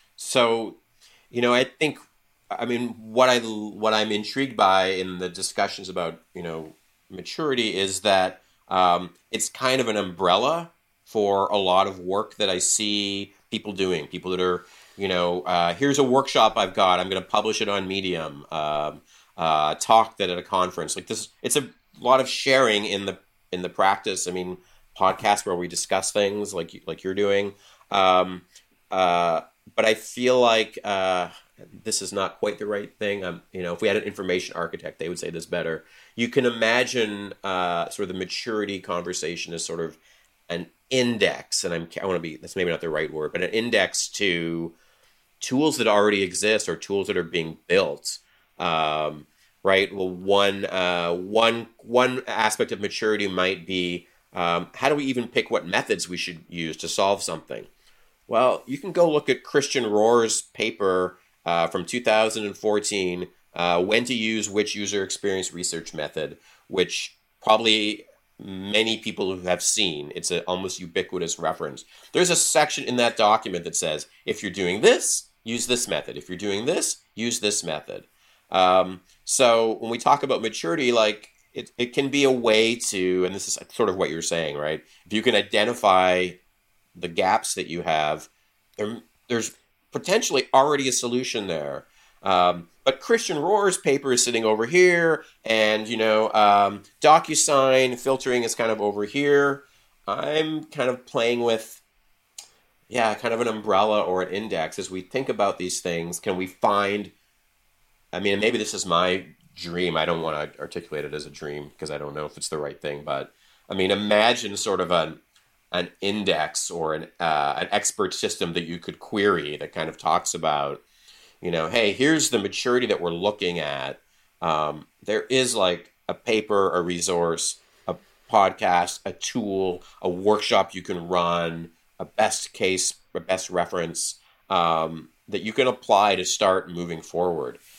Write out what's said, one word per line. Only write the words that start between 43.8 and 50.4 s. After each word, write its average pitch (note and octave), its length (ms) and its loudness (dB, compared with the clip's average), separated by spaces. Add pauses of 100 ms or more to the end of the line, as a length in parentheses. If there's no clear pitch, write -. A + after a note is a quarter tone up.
to E2+ 640 -2 (640)
tools C#3+ 360 0
that A#2 100 0
already G#2 360 4
exist G#2 460 0
or E2+ 80 -4
tools G2 320 -4
that G2 100 -2
are F2 40 0
being E2 440 -6
built. F2 520 0 (400)
Um, D#2 680 -2 (360)
right? F#2+ 320 2
Well, F#2+ 140 -4
one, G2 580 0